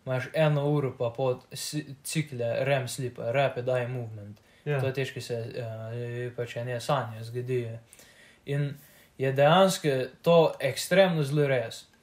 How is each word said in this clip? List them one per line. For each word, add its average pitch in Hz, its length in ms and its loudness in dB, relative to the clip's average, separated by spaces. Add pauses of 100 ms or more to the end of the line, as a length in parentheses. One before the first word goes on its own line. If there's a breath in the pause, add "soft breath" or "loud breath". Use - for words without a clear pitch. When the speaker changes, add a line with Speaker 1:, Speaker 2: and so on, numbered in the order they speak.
Speaker 1:
imaš 131 300 -4
eno 147 360 4
uro 139 240 2
pa 120 180 -2
pol 127 380 -2
si-, 147 540 -8
cikle 135 440 -4 (140)
rem 131 260 2
sleepa, 120 460 -6
rapid 131 360 0
eye 127 200 0
movement. 110 500 -10 (220 soft breath)
Speaker 2:
Ja. 147 180 -2
Speaker 1:
To 131 80 0
je 131 100 0
težko 135 240 -4
se, 120 140 -8
eh, 120 960 -8
pač, 120 260 -8
a 120 80 -6
ne, 123 140 -4
sanje 117 460 -4
zgodi. 123 420 -4 (800 loud breath)
In 143 340 -4 (420 loud breath)
je 135 120 2
dejansko 160 580 6 (300)
to 170 180 6 (200)
ekstremno 165 680 2
zelo 143 240 2
res. 117 400 -2 (160)